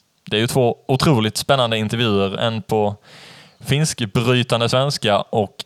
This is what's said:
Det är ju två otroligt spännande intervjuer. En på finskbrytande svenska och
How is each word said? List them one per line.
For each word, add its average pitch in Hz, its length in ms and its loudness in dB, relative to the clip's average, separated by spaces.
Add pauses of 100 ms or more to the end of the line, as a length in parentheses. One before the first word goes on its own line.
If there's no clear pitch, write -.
(260)
Det 104 100 -4
är 107 40 2
ju 117 60 2
två 120 320 0 (100)
otroligt 127 480 2
spännande 120 420 0
intervjuer. 107 580 0
En 113 260 -4
på 104 340 -2 (640)
finskbrytande 123 1080 0
svenska 127 520 0
och - 460 -4